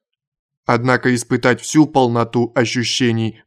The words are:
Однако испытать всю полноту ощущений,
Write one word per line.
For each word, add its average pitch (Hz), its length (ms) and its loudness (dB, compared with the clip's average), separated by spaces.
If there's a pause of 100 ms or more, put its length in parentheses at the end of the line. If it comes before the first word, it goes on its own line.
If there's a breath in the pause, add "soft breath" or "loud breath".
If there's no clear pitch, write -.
(680)
Однако 123 480 0
испытать 120 440 0
всю 151 280 2
полноту 120 680 0
ощущений, 113 920 -2